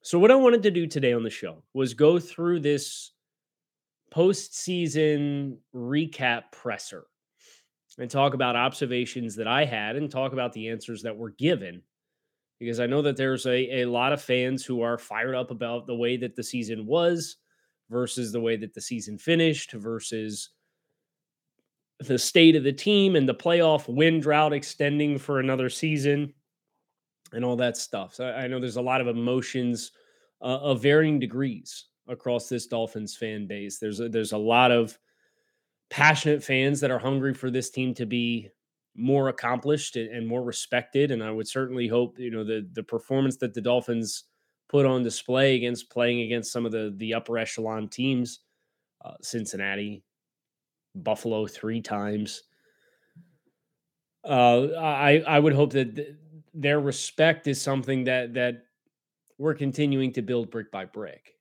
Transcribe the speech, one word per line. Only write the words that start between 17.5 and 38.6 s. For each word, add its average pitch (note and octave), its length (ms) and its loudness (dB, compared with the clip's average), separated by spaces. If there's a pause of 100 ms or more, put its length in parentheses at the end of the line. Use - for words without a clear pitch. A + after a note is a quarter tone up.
versus A#2+ 420 -4
the A#2 80 -4
way A2+ 160 0
that G#2+ 180 -10
the G#2 80 -14
season G#2+ 360 -8
finished E3 560 0
versus A2 800 -8 (1500)
the B2+ 200 0
state E3 360 8
of C#3 80 2
the C#3 80 2
team G3 460 4
and C3+ 100 4
the B2+ 80 0
playoff D#3+ 580 2
win D#3+ 280 4
drought D3+ 320 4
extending C#3+ 640 -2
for C#3 240 -2
another C3 280 0
season C#3+ 640 0 (1000)
and A#2 100 -4
all B2 140 0
that A#2+ 180 0
stuff. F#2+ 400 -8
So B2+ 100 -6
I, B2+ 180 -6
I B2+ 40 -4
know B2+ 100 -4
there's B2 200 -6
a B2 40 -4
lot B2+ 200 0
of A#2+ 60 -2
emotions, A#2+ 840 -2 (500)
uh, B2+ 180 -4
of C3+ 220 0
varying D3 380 4
degrees B2 680 -6 (200)
across A#2+ 400 -4
this A#2+ 200 -6
Dolphins A2+ 500 -6
fan G#2+ 300 -8
base. G2+ 320 -10
There's G#2+ 200 -6
a, A#2 80 -4
there's A2 240 -2
a G#2+ 60 -2
lot A#2 340 6
of A#2 260 2 (920)
passionate D3 520 4
fans C3+ 380 2
that C3+ 120 2
are B2 80 0
hungry C3+ 340 0
for B2+ 180 -4
this B2 180 -2
team B2+ 260 -2
to A#2+ 100 -4
be A#2 440 -2 (460)